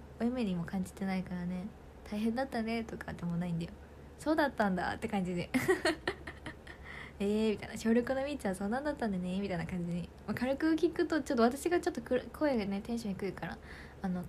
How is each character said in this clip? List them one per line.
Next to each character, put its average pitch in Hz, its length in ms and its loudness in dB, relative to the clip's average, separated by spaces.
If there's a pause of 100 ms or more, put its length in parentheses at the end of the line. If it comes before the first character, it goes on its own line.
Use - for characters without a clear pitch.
(200)
負 233 80 4
い - 20 2
目 254 140 0
に 185 120 2
も 170 80 0
感 185 200 -2
じ - 100 -8
て - 120 -4
な 190 120 2
い 185 60 0
か 185 120 -6
ら 180 100 -2
ね、 180 220 -2 (420)
「大 208 100 -2
変 226 160 2
だ 262 80 2
っ 269 40 -2
た 240 140 0
ね」 226 240 0
と - 120 -6
か - 160 -8
で 165 120 -6
も 170 120 0
な 175 80 2
い 180 60 -2
ん 165 80 0
だ 170 60 -2
よ。 - 60 -8 (460)
「そ 294 140 0
う 320 40 4
だ 311 120 6
っ - 40 -4
た 208 180 2
ん 185 60 2
だ」 170 200 0
っ - 20 -4
て 226 100 -4
感 202 160 0
じ 180 120 -2
で。 175 160 -2
<laughs> 254 80 4 (1600)
「え 196 60 2
ー」 214 260 4
み 202 60 2
た - 100 -8
い - 20 -10
な。 - 80 -6
「小 226 160 6
六 240 220 4
の 269 80 2
み 285 100 -2
ー 269 40 -2
ち 208 100 -2
ゃ 196 40 4
ん 185 40 0
そ 196 120 -2
ん 208 40 0
な 247 80 2
ん 285 40 -2
だ 302 80 0
っ 277 40 -2
た 240 120 0
ん 208 40 0
で 190 60 0
ね」 180 240 0
み 202 80 0
た 180 60 -2
い - 20 0
な 165 80 -2
感 175 200 -2
じ 175 60 -2
に。 170 180 -4 (160)
ま 208 60 -2
あ、 - 20 -2
軽 254 220 2
く 320 180 2
聞 339 200 4
く 349 120 2
と、 311 160 2
ち 277 120 0
ょ - 20 2
っ - 20 2
と 226 60 8
私 262 260 4
が 349 100 4
ち 349 100 0
ょ - 20 2
っ - 40 -2
と 233 60 -6
く-、 247 320 0
声 285 240 2
が 208 80 2
ね、 196 160 -2
テ 240 120 -4
ン 233 60 -2
シ 226 80 -6
ョ 202 40 0
ン - 40 -2
低 196 120 -2
い 180 60 -2
か - 140 -8
ら、 - 100 -8 (440)
あ 196 60 -2
の、 180 220 0